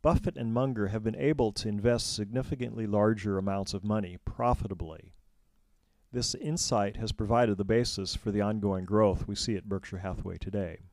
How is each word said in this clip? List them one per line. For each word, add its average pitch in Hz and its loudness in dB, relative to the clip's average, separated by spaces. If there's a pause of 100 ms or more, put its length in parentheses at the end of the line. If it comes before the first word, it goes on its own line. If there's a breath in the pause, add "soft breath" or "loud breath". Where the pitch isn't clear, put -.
Buffett 175 2
and 113 -2
Munger 117 2
have 107 -2
been 110 0
able 135 2
to - -4
invest 110 2
significantly 117 -4
larger 104 2
amounts 98 -2
of 95 -6
money 101 -2
profitably. 87 -4 (960)
This 120 -2
insight 120 0
has 110 -4
provided 110 2
the 98 0
basis 110 0
for - -4
the 104 2
ongoing 101 0
growth 104 4
we 101 -6
see 107 -2
at 95 -6
Berkshire 98 -4
Hathaway 92 -6
today. 95 -4 (120)